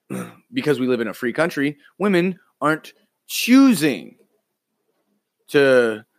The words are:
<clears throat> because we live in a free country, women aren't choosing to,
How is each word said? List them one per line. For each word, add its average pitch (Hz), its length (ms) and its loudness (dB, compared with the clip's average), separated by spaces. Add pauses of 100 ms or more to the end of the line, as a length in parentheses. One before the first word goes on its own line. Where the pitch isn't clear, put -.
(100)
<clears throat> - 420 -14
because 131 280 -2
we 127 60 -2
live 123 140 -2
in 110 80 -6
a 92 60 -10
free 120 180 -6
country, 151 460 -4 (200)
women 180 400 -2 (220)
aren't 151 320 -4 (340)
choosing 160 880 2 (1300)
to, 123 560 2 (140)